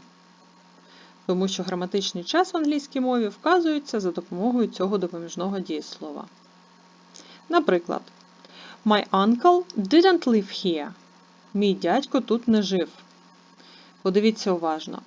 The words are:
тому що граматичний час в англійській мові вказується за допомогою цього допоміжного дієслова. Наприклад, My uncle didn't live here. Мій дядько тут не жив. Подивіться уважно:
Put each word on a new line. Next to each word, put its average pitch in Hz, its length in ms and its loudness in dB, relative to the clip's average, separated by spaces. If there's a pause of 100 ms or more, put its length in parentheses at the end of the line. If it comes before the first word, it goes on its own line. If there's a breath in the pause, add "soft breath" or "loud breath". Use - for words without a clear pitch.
(1300 loud breath)
тому 185 220 0
що 190 160 -6
граматичний 185 600 -4
час 349 300 -2
в 349 40 -4
англійській 294 420 -2
мові 247 280 0
вказується 302 720 0
за 185 120 -2
допомогою 202 560 -2
цього 196 300 -2
допоміжного 175 640 -6
дієслова. 151 640 -10 (1200 loud breath)
Наприклад, 185 520 0 (800 loud breath)
My 214 280 2
uncle 240 520 4 (140)
didn't 339 480 4
live 214 240 2
here. 156 440 -4 (600)
Мій 202 200 2
дядько 208 480 0
тут 233 260 -2
не 220 140 4
жив. 185 280 0 (1120 loud breath)
Подивіться 208 500 2
уважно: 165 560 -4